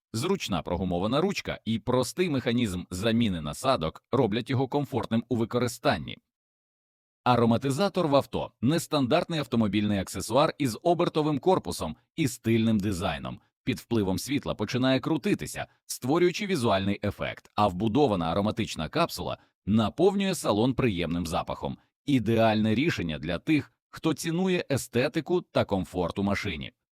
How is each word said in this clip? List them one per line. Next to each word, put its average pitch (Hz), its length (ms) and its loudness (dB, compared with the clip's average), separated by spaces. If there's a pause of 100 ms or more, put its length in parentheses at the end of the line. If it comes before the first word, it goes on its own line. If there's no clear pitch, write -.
(120)
Зручна 117 500 -2
прогумована 92 580 -2
ручка 180 440 -4
і 110 140 -2
простий 127 520 -2
механізм 117 600 0
заміни 104 500 0
насадок 78 640 -2 (100)
роблять 117 380 0
його 131 180 0
комфортним 117 600 -2
у 123 80 0
використанні. 113 840 -2 (1040)
Ароматизатор 131 840 2
в 143 80 4
авто — 92 360 0 (100)
нестандартний 143 800 0
автомобільний 104 580 0
аксесуар 110 600 0
із 123 240 -2
обертовим 160 560 2
корпусом 127 580 0 (200)
і 156 120 2
стильним 113 520 2
дизайном. 85 600 -4 (240)
Під - 140 -2
впливом 95 400 0
світла 127 360 -4
починає 127 460 0
крутитися, 135 640 -2 (200)
створюючи 175 600 0
візуальний 104 560 0
ефект, 73 520 -6
а 104 120 2
вбудована 101 680 2
ароматична 104 560 -2
капсула 90 500 -4 (280)
наповнює 180 680 2
салон 120 400 2
приємним 87 520 0
запахом. 76 520 -4 (280)
Ідеальне 110 680 2
рішення 98 440 -2
для 78 200 -4
тих, 151 340 0 (180)
хто - 240 -2
цінує 175 560 -2
естетику 139 720 0
та - 240 0
комфорт 90 540 -2
у 101 40 0
машині. 80 500 -4 (240)